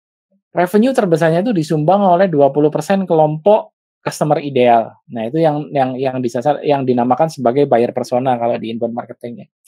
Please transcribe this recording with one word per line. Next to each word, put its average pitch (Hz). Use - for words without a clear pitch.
revenue 214
terbesarnya 170
itu 247
disumbang 165
oleh 185
dua 143
puluh 147
persen 196
kelompok 156
customer 151
ideal. 120
Nah, 117
itu 160
yang, 147
yang, 131
yang 131
disasar, 127
yang 139
dinamakan 127
sebagai 131
buyer 120
persona 123
kalau 117
di 110
inbound 117
marketing 120
ya. -